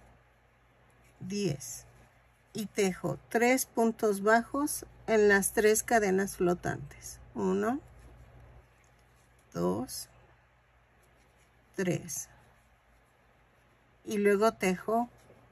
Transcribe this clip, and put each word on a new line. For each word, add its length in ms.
diez. 680
Y 120
tejo 520
tres 340
puntos 580
bajos 600
en 220
las 240
tres 300
cadenas 540
flotantes. 840
Uno, 460
dos, 560
tres. 540
Y 140
luego 340
tejo 560